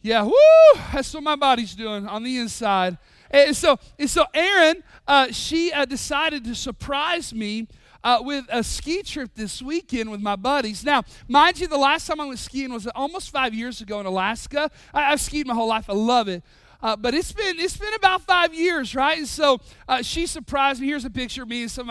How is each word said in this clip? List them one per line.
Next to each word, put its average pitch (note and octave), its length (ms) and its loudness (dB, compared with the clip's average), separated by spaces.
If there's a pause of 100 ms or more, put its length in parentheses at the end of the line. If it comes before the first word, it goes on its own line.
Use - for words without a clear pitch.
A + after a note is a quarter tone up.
Yeah, A3 220 2
woo! B3 100 2 (600)
That's C4+ 200 -4
what D4+ 100 -10
my D4+ 120 0
body's A#3+ 400 0
doing G#3 320 -8
on G#3+ 160 -8
the B3+ 160 -6
inside. F#3+ 580 -2 (320)
And C#4+ 260 6
so, D4+ 220 2 (220)
and C#4+ 100 -2
so E4 240 2
Erin, E4+ 500 4 (240)
uh, C4+ 240 4
she, E4 400 -4
uh, C#4+ 140 -2
decided C#4+ 600 -4
to A#3 100 -8
surprise C#4+ 800 -6
me, A3 340 -6 (360)
uh, A#3+ 180 4
with C4+ 280 -6
a A3+ 140 -2
ski F4+ 400 -6
trip C4 320 -10
this A3 260 -10
weekend B3+ 480 -6
with G#3 120 -10
my G3+ 140 -2
buddies. A3 480 -4
Now, C#4 200 2 (240)
mind D#4 320 4
you, F4 80 -4
the D4 100 -2
last C#4+ 300 2
time D#4 120 -4
I D4 60 -6
went B3+ 140 -10
skiing C4 340 -8
was A3+ 140 -10
almost D4 420 -8
five B3+ 240 -2
years A#3 260 -8
ago G#3 200 -10
in G3 80 -8
Alaska. A3 640 -4 (200)
I, D4 200 0
I've D4 100 0
skied D4 240 -6
my B3+ 80 -4
whole A3+ 140 0
life. A3 200 -2
I G3+ 60 -6
love A3+ 340 2
it. F3+ 160 -8 (380)
Uh, A3 140 -2
but A#3 180 -4
it's E4 180 -4
been, F#4+ 280 -4
it's F4+ 180 -4
been G#4+ 160 -6
about F#4+ 300 0
five E4+ 320 0
years, D#4+ 400 -4
right? D4+ 240 0
And D4 80 -8
so, C#4+ 320 0 (280)
uh, B3+ 140 0
she E4 240 -6
surprised C4+ 560 -2
me. C4+ 60 -4
Here's C#4+ 180 -6
a A#3+ 60 -10
picture B3+ 320 -10
of A3+ 40 -14
me A#3+ 140 -8
and A#3 80 -8
some B3+ 140 -12
of A#3 80 -12